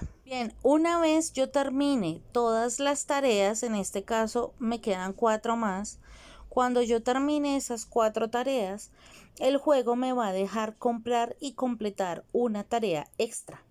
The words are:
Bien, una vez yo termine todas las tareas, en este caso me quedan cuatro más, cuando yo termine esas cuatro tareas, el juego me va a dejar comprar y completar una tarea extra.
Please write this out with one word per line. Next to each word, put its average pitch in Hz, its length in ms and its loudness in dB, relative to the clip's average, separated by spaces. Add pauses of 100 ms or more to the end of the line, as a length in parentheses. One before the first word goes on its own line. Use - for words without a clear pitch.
(240)
Bien, 247 300 -6 (100)
una 330 360 4
vez 320 340 2
yo 269 160 0
termine 269 720 0 (100)
todas 233 480 0
las 277 260 0
tareas, 226 580 2
en 220 120 -2
este 196 280 -4
caso 226 560 -2
me 233 220 -2
quedan 190 320 -2
cuatro 226 440 2
más, 208 420 -4 (500)
cuando 247 320 2
yo 233 220 2
termine 285 540 0
esas 240 280 -6
cuatro 220 440 0
tareas, 240 600 -4 (480)
el 277 180 2
juego 254 380 2
me 254 180 0
va 240 140 0
a 190 60 -2
dejar 202 440 -2
comprar 233 640 -2
y 285 140 -8
completar 208 800 -4
una 220 300 0
tarea 208 440 -2 (100)
extra. - 540 -6